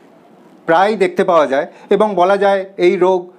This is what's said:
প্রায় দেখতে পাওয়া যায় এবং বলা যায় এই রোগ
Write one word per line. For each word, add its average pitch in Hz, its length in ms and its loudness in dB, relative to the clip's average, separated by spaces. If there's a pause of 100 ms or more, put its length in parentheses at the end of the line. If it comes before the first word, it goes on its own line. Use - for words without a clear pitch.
(680)
প্রায় 190 300 0
দেখতে 190 280 -2
পাওয়া 165 220 2
যায় 139 200 -4 (240)
এবং 208 240 0
বলা 185 220 2
যায় 196 280 0 (120)
এই 185 200 2
রোগ 180 420 -2